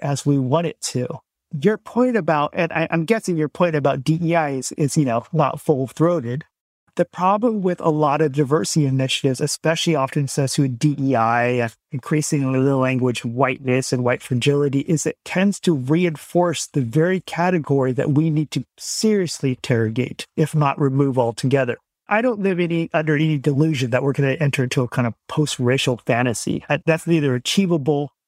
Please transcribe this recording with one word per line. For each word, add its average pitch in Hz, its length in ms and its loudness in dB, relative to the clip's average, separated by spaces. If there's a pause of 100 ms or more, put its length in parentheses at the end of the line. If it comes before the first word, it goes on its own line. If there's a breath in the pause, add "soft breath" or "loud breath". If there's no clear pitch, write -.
as 143 200 -2
we 143 140 2
want 139 300 0
it - 140 -8
to. 127 260 -4 (520)
Your 208 180 2
point 247 380 0
about, 151 380 0
and 170 180 -2
I, 160 200 -2
I'm 165 140 0
guessing 180 320 0
your 151 120 0
point 175 260 0
about 139 280 0
D 160 180 2
E 165 140 0
I 156 160 2
is, 131 220 -6
is, - 240 0
you 147 80 4
know, 117 280 0
not 151 260 0
full-throated. 143 840 0 (520)
The 175 100 0
problem 208 580 0
with 180 180 -2
a 170 80 2
lot 151 320 2
of 151 120 2
diversity 151 520 2
initiatives, 131 560 0
especially 156 540 0
often 135 300 0
associated 135 480 0
with 117 60 -8
D 147 200 2
E 135 160 2
I 117 300 2
and 123 300 0 (160)
increasingly 143 680 -2
the 135 160 2
language 127 500 0
whiteness 127 640 -2
and 127 120 0
white 123 180 0
fragility, 139 600 0
is - 260 -2
it - 180 -4
tends 190 360 0
to 180 120 2
reinforce 165 920 0
the 147 140 -2
very 156 400 0
category 147 720 0
that 131 180 0
we 156 180 2
need 151 220 -2
to 139 120 -4 (140)
seriously 185 720 -2
interrogate, 113 840 -2
if - 180 0
not 147 260 2
remove 139 380 2
altogether. 123 600 0 (300)
I 214 140 2
don't 233 200 0
live 185 180 0
any, 165 340 -2
under 156 220 2
any 156 240 2
delusion 139 500 0
that 127 140 0
we're 139 100 0
gonna 139 200 0
enter 139 300 0
into 123 200 0
a 120 40 -2
kind 123 200 -2
of 113 80 -6 (120)
post-racial 131 800 0
fantasy. 120 640 -2
Uh, 147 160 0
that's 160 220 0
neither 147 260 2
achievable 147 800 0 (160)